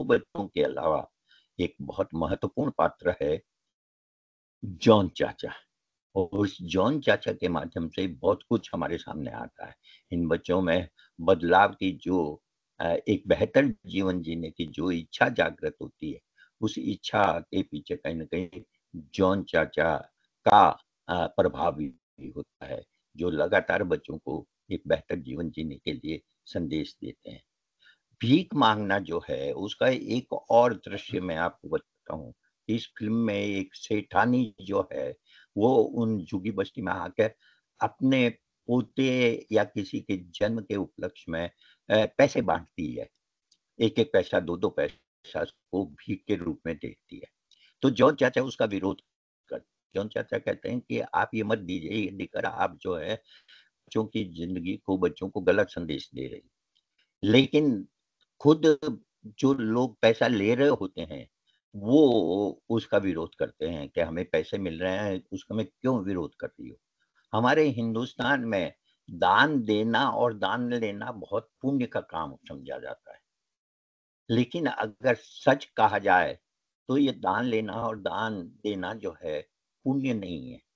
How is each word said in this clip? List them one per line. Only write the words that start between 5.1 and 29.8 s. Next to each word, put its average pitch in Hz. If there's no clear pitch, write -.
और 92
उस 98
जॉन 95
चाचा -
के -
माध्यम 82
से 95
बहुत 87
कुछ 117
हमारे 82
सामने 73
आता -
है। -
इन 85
बच्चों 85
में 87
बदलाव 87
की 95
जो, 82
अ, 85
एक 101
बेहतर 113
जीवन 90
जीने 82
की 82
जो 80
इच्छा 85
जागृत 80
होती 73
है, -
उस 110
इच्छा 98
के 92
पीछे 76
कहीं 80
ना 80
कहीं 90
जॉन 92
चाचा 80
का, 101
अ, 85
प्रभाव 87
भी 71
होता -
है, 65
जो 87
लगातार 85
बच्चों 80
को 76
एक 90
बेहतर 78
जीवन 71
जीने 78
के 67
लिए 73
संदेश 76
देते 55
हैं। 60
भीख 143
मांगना 104
जो 82
है, 67
उसका 104